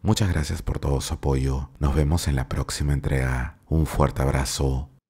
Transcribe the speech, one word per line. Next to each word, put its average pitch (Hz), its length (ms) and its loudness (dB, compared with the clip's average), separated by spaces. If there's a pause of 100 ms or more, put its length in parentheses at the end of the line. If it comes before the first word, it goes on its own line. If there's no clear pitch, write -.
Muchas 101 260 2
gracias 82 320 -2
por - 160 -4
todo 69 240 0
su - 140 -4
apoyo. 67 640 0
Nos 71 160 2
vemos 78 320 2
en 69 80 2
la 64 120 -2
próxima - 460 -2
entrega. 65 640 -2 (120)
Un 78 180 2
fuerte 67 340 2
abrazo. 67 680 0 (200)